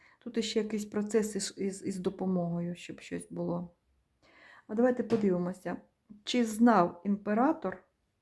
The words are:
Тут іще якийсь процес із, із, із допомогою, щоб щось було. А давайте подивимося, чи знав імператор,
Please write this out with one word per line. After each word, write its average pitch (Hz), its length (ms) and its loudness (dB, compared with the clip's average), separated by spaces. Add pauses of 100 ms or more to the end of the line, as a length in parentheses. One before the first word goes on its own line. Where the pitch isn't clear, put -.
(200)
Тут - 180 -8
іще 226 220 -2
якийсь 214 260 -4
процес 214 500 -2
із, - 220 -6
із, 196 280 -6
із 185 140 -6
допомогою, 175 760 -2
щоб - 240 -14
щось - 320 -12
було. 175 400 -6 (960)
А 214 80 -8
давайте 247 280 4
подивимося, 185 760 0 (460)
чи 247 220 2
знав 214 580 6
імператор, 208 800 0 (380)